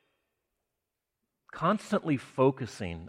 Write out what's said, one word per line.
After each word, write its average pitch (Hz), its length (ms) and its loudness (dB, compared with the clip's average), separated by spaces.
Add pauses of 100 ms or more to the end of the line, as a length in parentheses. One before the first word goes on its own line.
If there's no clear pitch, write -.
(1500)
Constantly 170 680 0
focusing 110 880 0